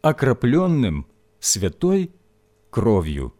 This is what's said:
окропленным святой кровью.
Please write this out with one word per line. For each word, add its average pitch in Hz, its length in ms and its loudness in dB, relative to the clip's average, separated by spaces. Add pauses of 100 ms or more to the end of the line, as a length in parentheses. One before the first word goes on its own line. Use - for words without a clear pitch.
окропленным 131 1040 0 (340)
святой 170 720 -2 (600)
кровью. 80 680 0